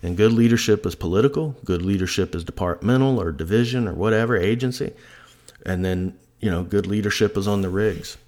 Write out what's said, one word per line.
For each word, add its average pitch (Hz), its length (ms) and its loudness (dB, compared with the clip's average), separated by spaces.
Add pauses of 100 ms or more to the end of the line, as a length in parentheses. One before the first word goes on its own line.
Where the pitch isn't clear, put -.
And 87 120 -4
good 104 160 6
leadership 113 540 4
is 92 80 -2
political, 131 640 0 (100)
good 87 160 0
leadership 92 540 -2
is 87 80 -6
departmental 120 760 0
or 87 120 -2
division 113 560 0
or 85 60 -4
whatever, 110 440 0
agency. 120 560 -2 (720)
And 92 180 -2
then, 92 340 -2 (220)
you 107 100 -2
know, 87 140 -2
good 95 240 0
leadership 104 480 0
is 98 120 -2
on 101 140 0
the 95 80 -2
rigs. 98 480 -4 (100)